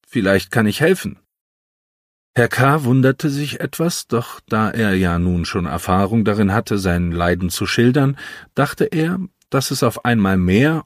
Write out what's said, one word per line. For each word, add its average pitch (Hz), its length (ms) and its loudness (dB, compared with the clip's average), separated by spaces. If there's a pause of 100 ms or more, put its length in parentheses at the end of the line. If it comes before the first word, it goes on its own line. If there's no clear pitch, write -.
Vielleicht 98 440 0
kann 113 140 2
ich 104 160 -2
helfen." 170 380 0 (1160)
Herr 117 120 4
K. 139 360 2
wunderte 131 460 2
sich 139 300 -6
etwas, - 480 -4
doch - 400 -4
da 110 240 0
er 107 240 0
ja 87 240 2
nun 87 260 0
schon 87 220 -4
Erfahrung 95 580 0
darin 104 260 2
hatte, 104 280 -2
sein 87 320 0
Leiden 87 400 0
zu - 160 -4
schildern, 135 500 2 (380)
dachte 143 300 -2
er, 170 340 -2 (320)
dass 139 180 0
es 139 140 -4
auf - 200 -2
einmal 101 340 2
mehr 120 480 2